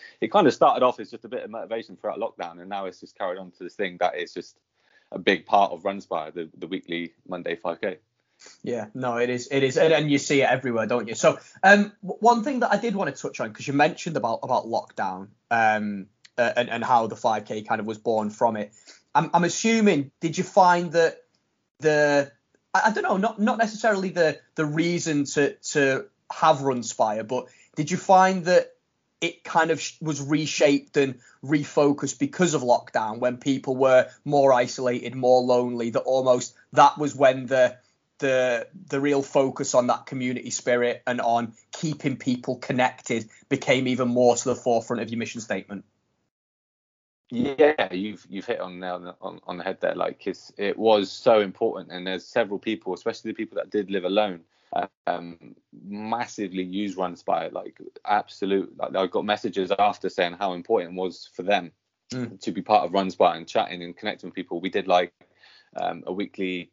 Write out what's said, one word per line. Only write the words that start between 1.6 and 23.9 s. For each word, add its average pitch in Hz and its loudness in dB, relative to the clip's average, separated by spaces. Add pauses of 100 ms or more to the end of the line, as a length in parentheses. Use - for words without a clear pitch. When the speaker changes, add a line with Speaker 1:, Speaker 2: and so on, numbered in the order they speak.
Speaker 1:
throughout 98 -6
lockdown, 87 -8
and 92 -16
now 98 -6
it's 92 -12
just - -20
carried 92 -6
on 92 -16
to - -18
this 85 -14
thing 90 -4
that 87 0
is 85 -8
just - -14 (540)
a 95 -8
big 87 0
part 101 2
of 82 -14
Runspire, 90 -6
the, 82 -8
the - -12
weekly 87 -8 (140)
Monday 87 -6
five 85 -6
K. 95 -6 (640)
Speaker 2:
Yeah, 113 -6
no, 127 -4
it 123 0
is, 123 -6
it 139 0
is, 131 2
and, 160 6
and 151 2
you 143 4
see 139 2
it 120 4
everywhere, 123 -2
don't 113 -2
you? 117 -8
So, 151 2 (260)
um, 202 6
w-, 185 -10
one 233 4
thing 262 -4
that 233 0
I 202 2
did 220 -2
want 190 -4
to - -20
touch - -8
on, 110 -6
'cause - -14
you 143 -6
mentioned 151 0
about, 113 -4
about 120 0
lockdown, 98 -6 (200)
um, 107 0 (300)
uh, 117 0
and, 120 -2
and 117 -6
how 113 2
the 110 -10
five 107 -4
K 107 -8
kind 110 -4
of 107 -6
was 110 -6
born 107 -2
from 113 0
it. 107 -8 (420)
I'm, 156 2
I'm 175 4
assuming, 190 2
did 165 -4
you 180 -2
find 175 4
that 165 2 (560)
the, 147 2 (420)
I, 185 4
I 220 4
don't 226 -2
know, 214 0
not, 220 -2
not 220 0
necessarily 214 0